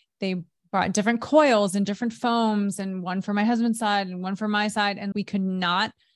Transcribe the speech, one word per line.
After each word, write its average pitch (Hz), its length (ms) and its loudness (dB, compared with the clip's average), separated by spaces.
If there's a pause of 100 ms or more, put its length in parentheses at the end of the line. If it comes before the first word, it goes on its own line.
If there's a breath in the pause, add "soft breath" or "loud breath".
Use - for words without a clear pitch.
(200)
They 185 240 -4 (280)
brought 190 220 0
different 226 280 0
coils 226 540 4
and 202 100 2
different 220 280 -4
foams, 220 640 0
and 190 240 -6
one 185 180 -4
for 208 120 -4
my 202 100 2
husband's 233 360 2
side 202 280 0
and 180 160 -8
one 190 120 -4
for 214 120 -4
my 208 200 0
side. 202 300 0
And 202 160 -6
we 208 100 -2
could 196 180 -2
not 185 500 0 (240)